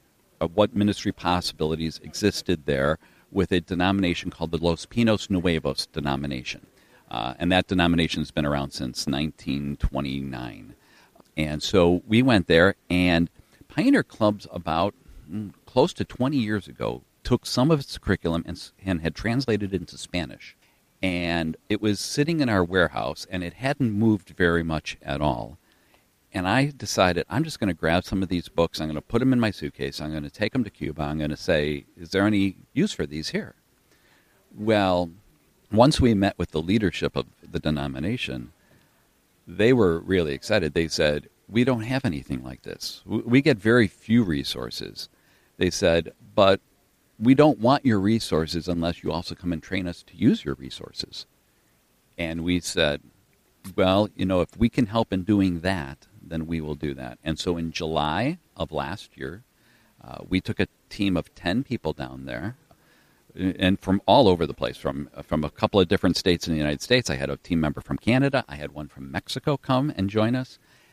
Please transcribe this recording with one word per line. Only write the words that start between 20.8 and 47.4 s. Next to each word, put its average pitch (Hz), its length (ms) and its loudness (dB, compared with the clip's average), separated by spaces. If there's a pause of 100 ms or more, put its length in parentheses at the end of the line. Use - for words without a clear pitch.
And 85 560 -2 (120)
it 104 120 0
was 104 180 0
sitting 151 420 -2
in 127 80 0
our 95 140 4
warehouse, 85 640 0
and 92 140 -6
it 85 100 -8
hadn't 131 380 -2
moved 107 380 2
very 85 340 2
much 80 380 -6
at 71 200 -4
all. 60 360 -2 (760)
And 92 140 -4
I 135 280 2
decided, 90 540 0
"I'm 127 140 0
just - 160 -8
gonna 95 140 0
grab 82 300 0
some 95 200 -2
of 85 60 -6
these 87 180 -4
books. - 320 0
I'm 80 80 -4
gonna 76 140 -6
put 117 200 -2
'em 131 120 4
in 123 60 2
my 110 120 0
suitcase. 71 480 -8
I'm 76 140 -8
gonna 73 160 -8
take - 260 -6
'em 127 80 0
to 101 60 -6
Cuba. 78 340 -8
I'm 78 160 -4
gonna 76 160 -4
say, 76 500 0 (120)
'Is 85 140 -16
there 98 140 2
any 98 300 2 (180)
use 185 200 0
for 82 120 -4
these 76 240 -8
here?'" - 260 -8 (1000)
Well, 95 560 2 (600)
once 120 300 6
we 120 120 6
met 98 240 2
with 87 140 -4
the 78 100 -2
leadership 90 540 0
of 62 100 -2 (240)
the 85 100 -6
denomination, 71 920 -6 (960)
they 101 260 4
were 90 260 4
really 85 340 0
excited. 85 400 -2
They 82 140 0
said, 76 420 0 (180)
"We 113 160 2
don't 120 180 0
have 131 240 -4
anything 67 380 -4
like 64 180 -14
this. - 440 -12
We, 101 140 -4
we 123 220 4
get 139 160 2
very 110 300 6
few 117 360 2
resources." 64 840 -6 (480)
They 90 120 2
said, 82 440 2 (220)
"But 98 260 4 (580)
we 123 160 6
don't 143 240 6